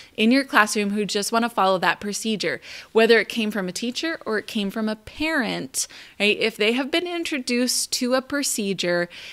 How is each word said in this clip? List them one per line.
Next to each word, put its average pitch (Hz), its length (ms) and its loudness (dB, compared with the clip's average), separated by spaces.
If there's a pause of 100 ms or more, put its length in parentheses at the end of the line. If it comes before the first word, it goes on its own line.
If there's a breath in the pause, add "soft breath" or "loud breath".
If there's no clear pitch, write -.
(180 loud breath)
in 220 140 6
your 262 120 6
classroom 214 460 -2
who 208 160 -2
just 202 260 -4
wanna 233 160 0
follow 190 300 0
that 175 240 -2
procedure, 202 580 -4 (320 loud breath)
whether 226 280 6
it 190 100 0
came 214 200 -2
from 196 200 -4
a - 20 -6
teacher 254 540 -4
or 214 140 -2
it - 80 -8
came 202 220 -4
from 220 200 -2
a 220 60 -2
parent, 220 920 -2 (320 loud breath)
right? 208 180 4
If 220 200 0
they 208 160 4
have 269 180 0
been 339 160 0
introduced 254 880 0
to 247 200 0
a 262 80 4
procedure, 196 840 0 (260 loud breath)